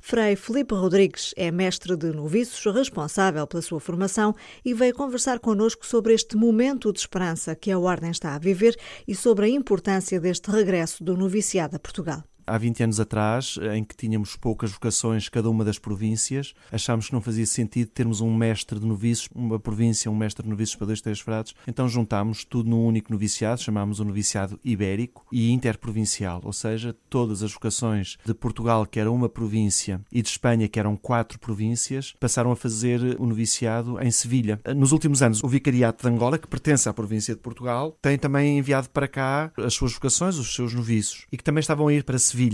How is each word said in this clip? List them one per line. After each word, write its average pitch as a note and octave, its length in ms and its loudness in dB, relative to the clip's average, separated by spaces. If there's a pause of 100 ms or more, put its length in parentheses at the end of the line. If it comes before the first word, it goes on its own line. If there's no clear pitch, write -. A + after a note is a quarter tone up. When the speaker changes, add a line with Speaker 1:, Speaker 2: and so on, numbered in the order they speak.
Speaker 1:
Frei G#3+ 340 2
Filipe A#3 400 -2
Rodrigues F#3+ 600 2
é F3 160 -2
mestre F#3 440 -2
de E3 120 -2
noviços, F3 680 -2
responsável F3+ 720 0
pela E3+ 160 -6
sua D#3+ 160 -6
formação, G3 560 0 (300)
e B3 100 -2
veio B3 200 2
conversar B3+ 440 -2
connosco A3 480 0
sobre A3+ 260 4
este A3 240 2
momento A#3 560 4
de - 60 -4
esperança E3 560 -4
que G3 160 -4
a F#3+ 80 2
Ordem E3+ 320 0
está D#3+ 240 -6
a D3 40 -6
viver G3 380 4 (300)
e G3+ 80 -4
sobre G#3 320 4
a - 20 4
importância G3 720 0
deste F3 320 -2
regresso F#3+ 540 0
do F3+ 120 0
noviciado F#3 600 0
a - 20 -8
Portugal. D#3 460 -8 (220)
Speaker 2:
Há A2 120 0
vinte A#2 240 0
anos A2 160 2
atrás, G#2+ 640 -2 (160)
em A2 80 -2
que - 100 -14
tínhamos A2 400 -2
poucas A2 380 -2
vocações, A2+ 560 -2
cada A2+ 200 0
uma A2 160 2
das G#2 140 0
províncias, A2 720 -4 (200)
achámos A2+ 340 -2
que - 60 -6
não B2 80 0
fazia A2+ 260 0
sentido A#2 440 -2
termos A2+ 300 0
um A2+ 140 2
mestre A2 460 0
de G#2+ 60 -2
noviços, A2+ 460 0
uma A2 280 -2
província, A2 500 0
um G#2+ 60 0
mestre G#2+ 260 -2
de A2 80 -6
noviços G#2 240 -2
para G#2 140 -6
dois, G#2+ 120 -2
três G#2 200 -6
frades. A2 340 -6 (100)
Então B2+ 240 -2
juntámos A2 560 -2
tudo A#2 240 -2
num A2+ 160 4
único A2+ 280 2
noviciado, G#2+ 480 0
chamámos G#2 400 -2
o G#2+ 40 -2
noviciado G2+ 600 -2
ibérico G#2 680 -2
e A#2 220 2
interprovincial, G#2+ 920 -2
ou G#2 100 -8
seja, A2+ 440 -6 (120)
todas G#2+ 360 -2
as G#2 80 -4
vocações G#2+ 640 -2 (100)
de A2 80 0
Portugal, A2+ 500 0
que - 140 -6
era A2 140 2
uma B2 160 2
província, G#2 720 0 (100)
e A#2+ 100 0
de G#2+ 80 -2
Espanha, A#2 380 2
que G#2+ 140 -2
eram G#2 160 0
quatro - 420 -4
províncias, A#2 800 -4
passaram B2 320 2
a A#2 60 2
fazer B2 640 0
o B2 60 0
noviciado A2+ 760 -2
em B2 80 2
Sevilha. A2+ 480 0 (160)
Nos C#3 160 6
últimos D3 320 4
anos, A2+ 220 4
o - 20 0
Vicariato B2 560 2
de B2 100 2
Angola, A#2+ 240 2
que D#3 120 -8
pertence C3 400 2
à G#2 40 -4
província A2 400 -4
de G#2+ 80 -8
Portugal, B2 600 -4
tem C#3 160 4
também C#3+ 400 2
enviado C3+ 320 2
para C3+ 160 0
cá C#3 500 -2
as A#2 180 0
suas B2+ 180 0
vocações, F3 440 0
os B2+ 160 -4
seus A#2+ 220 -4
noviços, A2+ 560 0
e B2+ 60 -8
que - 80 -12
também D3+ 160 6
estavam D3+ 260 2
a D3 80 6
ir D3 80 4
para B2+ 160 0
Sevilha A#2+ 220 2 (140)